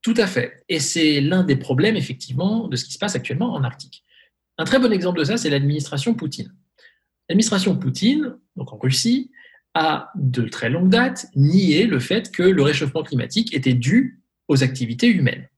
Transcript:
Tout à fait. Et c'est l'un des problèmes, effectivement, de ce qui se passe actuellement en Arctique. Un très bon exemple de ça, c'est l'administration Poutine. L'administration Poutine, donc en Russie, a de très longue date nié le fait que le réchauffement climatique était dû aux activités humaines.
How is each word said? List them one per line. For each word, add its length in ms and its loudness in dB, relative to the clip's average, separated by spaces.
Tout 160 -2
à 80 2
fait. 420 -6
Et 120 -2
c'est 420 2
l'un 220 2
des 120 2
problèmes, 400 0
effectivement, 720 -4
de 80 -6
ce 80 -6
qui 80 -16
se 60 -14
passe 180 -4
actuellement 380 -4
en 100 -4
Arctique. 400 -12
Un 60 -4
très 140 2
bon 140 4
exemple 260 0
de 60 0
ça, 140 -2
c'est 100 -4
l'administration 680 -2
Poutine. 400 -10
L'administration 480 0
Poutine, 580 -2
donc 180 -12
en 40 -20
Russie, 520 0
a 420 -2
de 280 0
très 260 -4
longue 220 2
date 440 2
nié 520 4
le 140 0
fait 300 -2
que 120 -2
le 200 6
réchauffement 400 0
climatique 520 -4
était 180 0
dû 500 2
aux 160 2
activités 460 0
humaines. 480 0